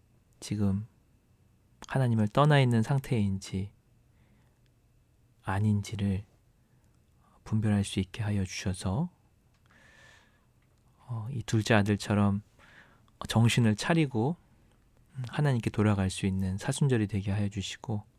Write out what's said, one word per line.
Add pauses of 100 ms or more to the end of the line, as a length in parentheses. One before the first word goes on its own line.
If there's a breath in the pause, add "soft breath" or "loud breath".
(400)
지금 (1000)
하나님을
떠나
있는
상태인지 (1700 soft breath)
아닌지를 (1200 soft breath)
분별할
수
있게
하여
주셔서, (1900 soft breath)
어,
이
둘째
아들처럼 (840 loud breath)
정신을
차리고 (920)
하나님께
돌아갈
수
있는
사순절이
되게
하여
주시고 (160)